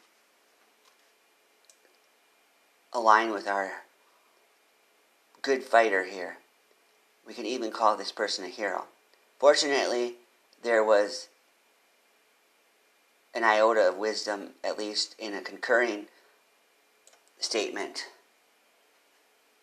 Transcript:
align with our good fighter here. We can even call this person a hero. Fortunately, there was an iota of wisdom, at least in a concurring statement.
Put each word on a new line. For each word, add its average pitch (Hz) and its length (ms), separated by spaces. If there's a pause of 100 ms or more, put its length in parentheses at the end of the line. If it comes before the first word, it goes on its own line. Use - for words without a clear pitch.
(3000)
align 113 380
with 101 160
our 98 360 (1600)
good 131 220
fighter 107 400
here. 92 340 (880)
We 113 80
can 110 120
even 117 260
call 107 260
this 98 140
person 101 340
a 90 40
hero. 101 360 (540)
Fortunately, 131 760 (480)
there 113 200
was 104 440 (2000)
an 117 100
iota 107 440
of 92 100
wisdom, 104 680
at 92 140
least 104 420
in 107 140
a 92 80
concurring 104 680 (1300)
statement. - 680 (1600)